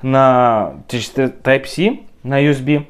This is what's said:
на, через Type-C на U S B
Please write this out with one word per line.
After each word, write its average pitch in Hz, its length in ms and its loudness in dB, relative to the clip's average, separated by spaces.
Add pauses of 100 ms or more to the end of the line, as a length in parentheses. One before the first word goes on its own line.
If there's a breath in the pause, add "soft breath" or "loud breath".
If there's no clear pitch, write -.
на, 123 720 2 (160)
через 117 240 -8
Type-C 135 840 -2 (240)
на 135 160 -2
U 147 120 2
S 135 80 -2
B 147 300 -2